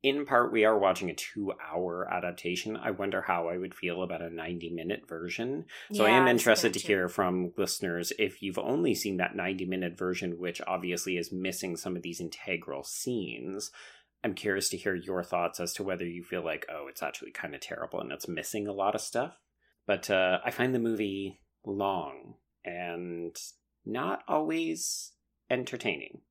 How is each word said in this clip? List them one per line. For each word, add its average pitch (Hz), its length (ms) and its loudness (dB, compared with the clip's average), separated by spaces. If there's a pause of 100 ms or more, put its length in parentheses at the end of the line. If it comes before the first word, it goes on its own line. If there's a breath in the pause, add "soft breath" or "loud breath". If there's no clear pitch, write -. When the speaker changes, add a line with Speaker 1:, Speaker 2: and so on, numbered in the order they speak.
Speaker 1:
In 139 240 4
part, 120 280 6
we 110 100 8
are 110 160 8
watching 92 300 4
a 78 40 -4
two-hour 87 960 -4
adaptation. 90 680 -2
I - 140 -2
wonder 98 320 -2
how 85 260 2
I 90 80 -2
would 92 180 -6
feel 87 260 -2
about 87 200 -4
a 85 80 -6
ninety-minute 85 800 -4
version. 117 560 -4 (260 loud breath)
So 107 140 4
I 107 60 8
Speaker 2:
Yeah, 120 80 8
Speaker 1:
am - 20 8
Speaker 2:
I 123 100 8
was 120 80 6
Speaker 1:
interested 113 340 6
to - 60 -2
Speaker 2:
thinking - 80 -4
too. 107 120 6
Speaker 1:
hear 90 100 2
from 90 480 2
listeners 87 600 -2
if 101 240 0
you've 95 160 -2
only 143 380 2
seen 98 220 -2
that 90 180 0
ninety-minute 92 600 -2
version, 90 420 -2
which 87 260 -4
obviously 90 520 -2
is 85 160 -4
missing 92 420 -4
some 90 220 -6
of 85 60 -6
these 85 180 -8
integral 82 640 -6
scenes. 95 840 -6 (520 loud breath)
I'm 107 120 -2
curious 98 340 0
to 95 80 -4
hear 95 180 0
your 90 280 -2
thoughts 87 360 -2
as 85 140 -4
to 101 100 -6
whether 90 220 -2
you 85 180 -8
feel 90 220 -4
like, 78 240 -4
"Oh, 76 180 -8
it's - 160 -8
actually - 280 -6
kinda - 260 -8
terrible - 420 -6
and - 140 -6
it's - 160 -8
missing 101 380 -2
a 101 60 -2
lot 98 220 4
of 104 60 -2
stuff." 135 360 -2 (480)
But, 98 240 2
uh, 92 360 6
I 120 60 0
find 127 220 2
the 120 60 4
movie 101 640 0 (240)
long 95 680 -2 (280)
and 87 720 -6 (500)
not 143 420 -2
always 160 840 0 (360)
entertaining. 120 800 -2